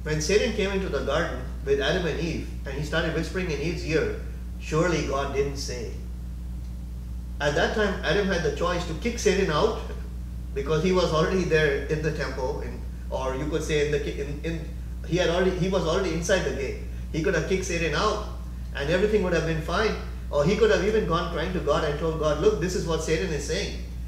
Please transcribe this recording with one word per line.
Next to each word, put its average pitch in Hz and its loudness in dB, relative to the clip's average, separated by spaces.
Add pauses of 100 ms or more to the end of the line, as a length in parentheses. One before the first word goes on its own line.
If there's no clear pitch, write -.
when 151 0
Satan 220 4
came 196 0
into 185 0
the 139 0
garden 160 0 (240)
with 139 4
Adam 170 2
and 151 0
Eve 151 -2 (180)
and - -6
he 151 -4
started 165 0
whispering 165 -2
in 139 -2
Eve's 165 -2
ear, 151 0 (400)
"Surely 160 2
God 139 -2
didn't 139 0
say." - -6 (1500)
At 147 2
that 196 2
time, 208 0
Adam 190 2
had 170 0
the 147 0
choice 170 0
to - -4
kick 233 -2
Satan 185 4
out 175 2 (720)
because 156 0
he 185 4
was 170 4
already 170 4
there 151 4
in 156 0
the 156 0
temple, 131 -4
in, 120 -6 (300)
or 131 -2
you 147 -2
could 156 -2
say 151 2
in 147 0
the 143 2
ki-, 156 -4
in, 147 -6
in, 165 -4 (380)
he 165 2
had 175 4
already, 185 4
he 180 2
was 185 2
already 170 2
inside 175 2
the 147 -2
gate. 135 -4 (340)
He 156 -2
could 165 2
have 160 0
kicked 185 0
Satan 165 0
out 196 0 (480)
and 139 -2
everything 196 4
would 175 2
have 156 2
been 160 0
fine. 190 0 (360)
Or 147 4
he 190 6
could 220 6
have 180 4
even 208 4
gone 165 0
crying 170 -2
to 175 0
God 151 2
and 147 0
told 160 0
God, 151 2
"Look, 208 4
this 180 0
is 165 -2
what 160 0
Satan 165 0
is 139 -2
saying." 165 -4 (300)